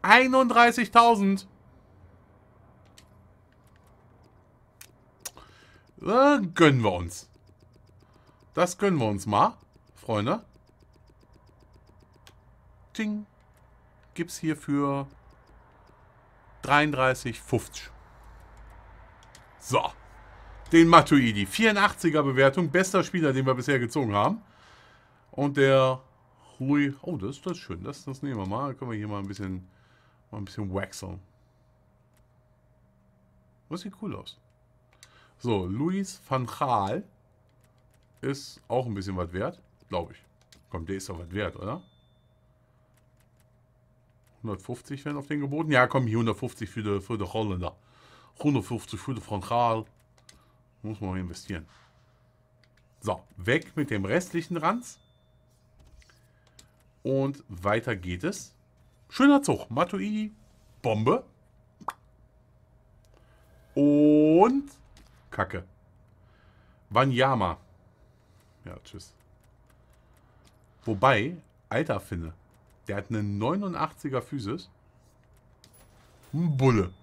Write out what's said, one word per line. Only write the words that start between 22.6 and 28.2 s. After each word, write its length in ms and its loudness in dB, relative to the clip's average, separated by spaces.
Bester 320 2
Spieler, 300 0
den 120 0
wir 100 2
bisher 240 0
gezogen 360 -2
haben. 260 2
Und 260 -2
der 440 4
Louis, 440 0
oh, 140 -6
das, 240 -8
das 120 -8
ist 60 -10
schön. 240 -12
Das, 220 -14
das 180 -12